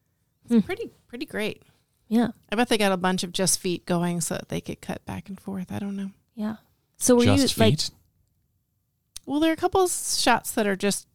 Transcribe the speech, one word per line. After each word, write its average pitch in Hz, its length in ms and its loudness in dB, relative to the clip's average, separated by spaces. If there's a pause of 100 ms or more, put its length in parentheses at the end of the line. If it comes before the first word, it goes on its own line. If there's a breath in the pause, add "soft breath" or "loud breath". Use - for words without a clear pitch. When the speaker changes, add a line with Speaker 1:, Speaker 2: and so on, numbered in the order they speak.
(460)
Speaker 1:
It's 240 80 -2
Speaker 2:
Hmm. 233 80 6
Speaker 1:
pretty, 403 300 -6 (160)
pretty 254 180 -12
great. - 380 -8 (440)
Speaker 2:
Yeah. 226 220 2 (220)
Speaker 1:
I 208 40 -4
bet 240 140 2
they 233 80 4
got 202 140 2
a 190 60 2
bunch 185 260 0
of 175 80 -8
just 180 280 0
feet 180 260 -4
going 175 360 -2
so - 140 -4
that - 140 -10
they 165 120 -6
could - 200 -12
cut - 240 -10
back 190 240 -10
and 190 100 -14
forth. 190 320 -10
I 208 80 -6
don't 202 160 -8
know. 196 160 -8 (240)
Speaker 2:
Yeah. 220 220 -6 (400)
So 247 180 4
were 240 100 6
Speaker 3:
Just 277 320 4
Speaker 2:
you, 220 60 6
like 220 80 6
Speaker 3:
feet? - 180 0 (1400)
Speaker 1:
Well, 277 140 -2
there 320 120 4
are - 20 2
a 311 40 -2
couple 359 260 2
s-, - 360 -2
shots - 340 2
that 214 140 0
are 196 80 0
just, 196 400 -2